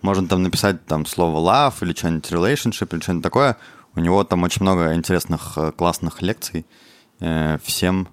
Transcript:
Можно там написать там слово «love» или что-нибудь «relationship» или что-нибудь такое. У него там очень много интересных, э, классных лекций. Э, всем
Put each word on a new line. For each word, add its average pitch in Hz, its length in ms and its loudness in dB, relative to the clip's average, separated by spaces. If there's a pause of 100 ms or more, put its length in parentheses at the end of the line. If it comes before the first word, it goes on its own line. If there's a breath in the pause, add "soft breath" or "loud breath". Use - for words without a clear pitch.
Можно 95 260 0
там 92 140 2
написать 92 420 0
там 78 220 -2
слово 82 320 0
«love» 120 420 4
или 87 140 -2
что-нибудь 82 360 -4
«relationship» 101 640 0
или 82 60 -4
что-нибудь 87 220 -2
такое. 127 340 2 (380 loud breath)
У - 60 -4
него 90 240 4
там 90 180 0
очень 90 200 0
много 87 320 4
интересных, 85 640 -2
э, 78 160 -2
классных 85 500 -2
лекций. 87 440 -6 (540 soft breath)
Э, 80 440 0
всем 92 480 -2